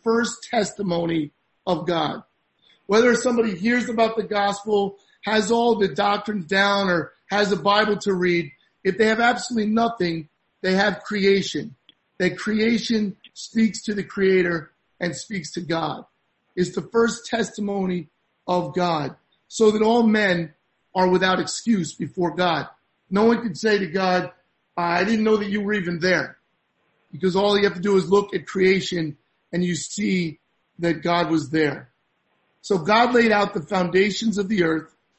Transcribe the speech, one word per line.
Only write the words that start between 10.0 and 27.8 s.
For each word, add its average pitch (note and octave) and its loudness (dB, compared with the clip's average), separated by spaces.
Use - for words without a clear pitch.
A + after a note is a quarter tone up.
they F#3 2
have G3 0
creation. G3 0
That F3+ -2
creation A3 0
speaks - -2
to G#3 -4
the G3 -4
Creator F#3 0
and F3 -4
speaks F#3 -10
to E3+ -8
God. D#3 -4
It's F3+ -2
the G3 -6
first A3+ 0
testimony G3+ -4
of F3+ -2
God, E3 -2
so A3 4
that G#3+ 0
all A#3 4
men F#3+ 2
are F#3 2
without F#3 2
excuse F3+ -2
before F3 -4
God. E3+ -2
No G3+ 2
one A#3 4
can G#3 -6
say G#3+ 0
to G3 -2
God, F3+ 0
"I F3 0
didn't G#3+ 0
know A3 4
that G3+ -2
you G#3 -2
were G3+ -2
even F3 -4
there," E3 -2
because F3+ -2
all G3+ 2
you G3+ 2
have G3+ 2
to F3+ -10